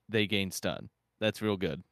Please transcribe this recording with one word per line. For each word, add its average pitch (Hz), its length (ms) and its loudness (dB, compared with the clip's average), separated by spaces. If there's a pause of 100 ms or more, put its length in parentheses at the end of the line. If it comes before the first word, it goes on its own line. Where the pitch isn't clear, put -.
they 107 180 4
gain 98 240 0
stun. - 380 -4 (320)
That's 107 200 0
real 104 160 2
good. 90 340 -2